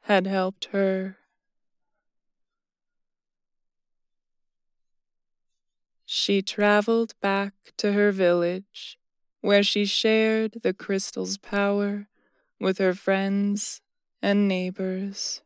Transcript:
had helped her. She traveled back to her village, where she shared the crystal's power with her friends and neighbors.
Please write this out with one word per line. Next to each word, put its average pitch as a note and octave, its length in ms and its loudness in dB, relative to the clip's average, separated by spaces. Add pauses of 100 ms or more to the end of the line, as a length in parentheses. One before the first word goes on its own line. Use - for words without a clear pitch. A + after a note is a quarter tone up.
had F#3+ 220 2
helped F#3+ 400 -4
her. F#3+ 520 -2 (4000)
She - 340 0
traveled G#3 800 2
back G3 320 0 (240)
to G#3 160 0
her G#3 180 4
village, F3+ 880 0 (440)
where G3+ 200 4
she G#3 220 0
shared A3 760 0
the F#3 120 0
crystal's F#3+ 640 -6
power G3+ 720 -2 (500)
with F#3+ 200 -2
her F#3 160 2
friends G3 840 -2 (400)
and G3+ 280 2
neighbors. F#3+ 960 -4